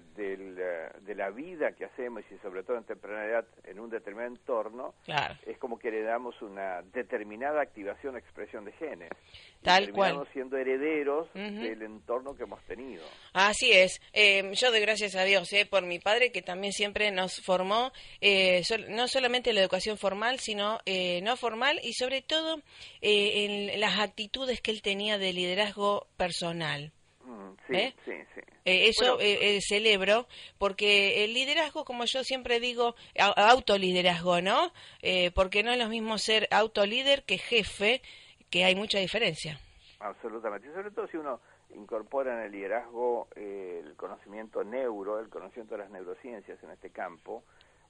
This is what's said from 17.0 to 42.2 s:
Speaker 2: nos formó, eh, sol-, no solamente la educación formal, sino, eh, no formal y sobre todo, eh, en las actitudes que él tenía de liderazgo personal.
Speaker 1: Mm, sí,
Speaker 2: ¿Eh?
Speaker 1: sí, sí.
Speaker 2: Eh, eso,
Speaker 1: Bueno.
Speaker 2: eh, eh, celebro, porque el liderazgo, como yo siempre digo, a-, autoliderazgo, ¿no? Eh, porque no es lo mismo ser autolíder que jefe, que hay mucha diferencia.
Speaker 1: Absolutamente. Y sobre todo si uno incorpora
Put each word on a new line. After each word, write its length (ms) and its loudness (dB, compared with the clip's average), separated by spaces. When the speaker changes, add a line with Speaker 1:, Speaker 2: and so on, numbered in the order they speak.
Speaker 2:
nos 300 -2
formó, 500 2
eh, 440 4
sol-, 260 -2
no 180 -2
solamente 460 0
la 80 2
educación 340 0
formal, 440 -2
sino, 440 -2
eh, 380 0
no 140 0
formal 460 0
y 120 -6
sobre 260 -2
todo, 380 -2
eh, 720 2
en 80 -2
las 180 2
actitudes 600 -4
que 120 -2
él 100 -6
tenía 340 0
de 160 0
liderazgo 760 0
personal. 760 -4
Speaker 1:
Mm, 280 -16
sí, 100 -2
Speaker 2:
¿Eh? 180 0
Speaker 1:
sí, 80 -8
sí. 60 -16
Speaker 2:
Eh, 240 6
eso, 280 4
Speaker 1:
Bueno. 40 -2
Speaker 2:
eh, 360 2
eh, 40 0
celebro, 680 4
porque 640 4
el 100 -2
liderazgo, 500 0
como 220 -6
yo 180 -2
siempre 360 0
digo, 340 0
a-, 320 8
autoliderazgo, 880 4
¿no? 320 2
Eh, 300 2
porque 300 4
no 80 0
es 80 2
lo 100 0
mismo 300 -2
ser 320 2
autolíder 720 4
que 140 -2
jefe, 640 0
que 140 2
hay 100 6
mucha 240 -2
diferencia. 600 -2
Speaker 1:
Absolutamente. 680 -8
Y 40 -16
sobre 180 -10
todo 160 -8
si 100 -8
uno 240 -6
incorpora 640 -6